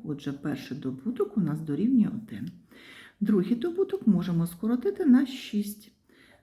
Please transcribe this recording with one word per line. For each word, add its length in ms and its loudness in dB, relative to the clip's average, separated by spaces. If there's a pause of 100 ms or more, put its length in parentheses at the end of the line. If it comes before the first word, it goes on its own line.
Отже, 280 -6
перший 460 -8
добуток 580 -4
у 40 0
нас 200 -2
дорівнює 480 2
один. 420 -8 (720)
Другий 340 4
добуток 520 -2
можемо 400 2
скоротити 580 -2
на 220 8
шість. 640 -6 (500)